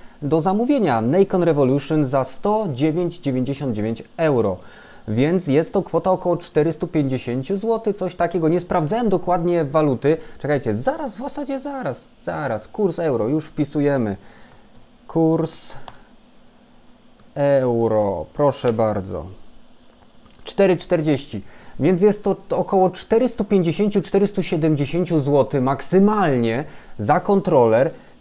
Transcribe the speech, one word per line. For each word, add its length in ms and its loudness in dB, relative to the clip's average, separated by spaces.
do 180 0
zamówienia 600 2
Nacon 420 2
Revolution 640 2
za 180 0
sto 480 -2
dziewięć 460 -2
dziewięćdziesiąt 580 -2
dziewięć 260 -4
euro. 400 2
Więc 380 0
jest 260 0
to 100 0
kwota 280 -2
około 260 0
czterystu 500 -2
pięćdziesięciu 720 -2
złotych, 380 -2
coś 200 -6
takiego. 320 0
Nie 120 2
sprawdzałem 480 0
dokładnie 560 0
waluty. 520 2
Czekajcie, 360 -2
zaraz, 420 -4
w 40 -12
zasadzie 400 -6
zaraz, 480 -8
zaraz. 460 -6
Kurs 300 -2
euro, 300 0
już 180 -2
wpisujemy. 680 0
Kurs 680 0
euro, 1000 2
proszę 400 0
bardzo. 540 -2
Cztery 320 2
czterdzieści. 680 -2
Więc 220 2
jest 220 2
to 120 0
około 400 2
czterystu 540 0
pięćdziesięciu, 560 2
czterystu 420 0
siedemdziesięciu 800 0
złotych 420 2
maksymalnie 1040 2
za 220 2
kontroler, 680 4